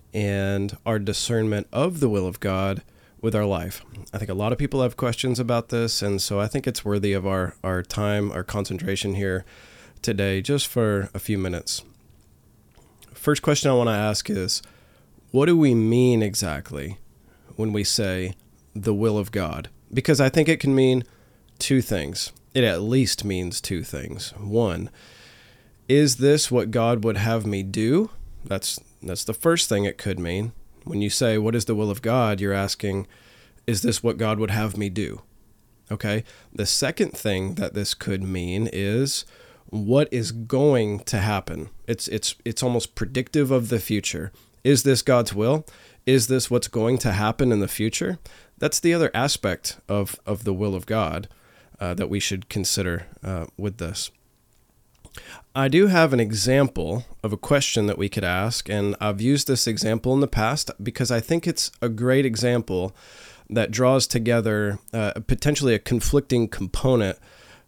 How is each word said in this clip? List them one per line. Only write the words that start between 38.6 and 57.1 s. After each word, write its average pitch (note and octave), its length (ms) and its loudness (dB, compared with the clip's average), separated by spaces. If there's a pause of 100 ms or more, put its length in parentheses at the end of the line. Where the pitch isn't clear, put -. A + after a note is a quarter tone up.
is A2 500 -2 (440)
what A#2 440 2
is A#2 200 -2
going A#2 720 2
to - 180 -2
happen. F#2 500 -2 (160)
It's, - 220 -4
it's, - 260 -4 (100)
it's A#2 200 -4
almost A#2+ 320 -2
predictive C3 560 0
of A#2+ 180 2
the A2+ 100 0
future. G2 520 -4 (320)
Is C3+ 180 6
this C3+ 220 4
God's B2 320 2
will? B2+ 280 2 (440)
Is B2+ 180 4
this B2+ 240 0
what's B2 200 0
going A#2 300 0
to A2+ 120 0
happen A2 400 2
in G#2 80 2
the F#2+ 80 0
future? E3 500 -4 (400)
That's - 220 -2
the E3+ 160 4
other D#3+ 180 2
aspect - 760 -2
of, G2+ 380 -2
of G#2+ 180 -6
the G2+ 120 -2
will G2 180 -2
of F2+ 140 -8
God, G2+ 400 -2 (520)
uh, F2+ 140 -4
that F#2 160 -4
we G2+ 100 -2
should F#2+ 300 -6
consider, F2+ 560 -2 (180)
uh, F#2 220 -6 (100)
with G2+ 220 -6
this. - 320 -8 (1400)
I C3+ 140 2
do E3 180 6
have E3+ 260 6
an B2+ 80 4
example A2 840 2 (160)